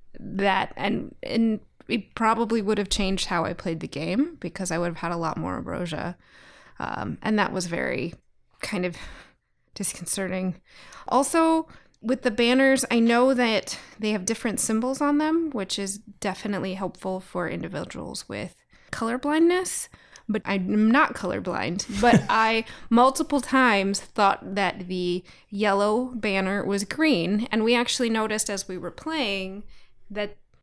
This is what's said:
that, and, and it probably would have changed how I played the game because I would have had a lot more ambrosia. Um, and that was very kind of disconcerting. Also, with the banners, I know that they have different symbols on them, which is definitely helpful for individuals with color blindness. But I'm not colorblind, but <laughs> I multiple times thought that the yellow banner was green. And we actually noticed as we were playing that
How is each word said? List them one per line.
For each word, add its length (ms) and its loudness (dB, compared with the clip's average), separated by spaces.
that, 560 0
and, 480 -4
and 360 0
it 280 -4
probably 480 2
would 160 0
have 100 -2
changed 380 0
how 180 0
I 80 -4
played 260 -6
the 80 -8
game 520 -2
because 320 -8
I 80 -2
would 80 0
have 100 -6
had 140 -6
a 60 -2
lot 200 -2
more 180 -4
ambrosia. 600 -6
Um, 420 -6
and 160 0
that 160 0
was 140 -4
very 480 -4
kind 240 -4
of 100 -6
disconcerting. 840 -4
Also, 600 4
with 220 0
the 80 2
banners, 600 4
I 80 4
know 340 6
that 440 0
they 120 0
have 140 -2
different 340 -2
symbols 420 0
on 160 2
them, 340 2
which 280 -4
is 180 -6
definitely 560 -4
helpful 440 -6
for 300 -6
individuals 800 -8
with 260 -8
color 260 -4
blindness. 720 0
But 160 -2
I'm 460 2
not 240 4
colorblind, 880 -4
but 240 8
<laughs> 40 -6
I 360 2
multiple 520 4
times 580 4
thought 560 0
that 320 -2
the 360 -2
yellow 560 2
banner 500 0
was 180 0
green. 680 2
And 120 2
we 120 4
actually 340 0
noticed 400 0
as 180 -6
we 100 -8
were 140 -8
playing 720 -4
that 280 -6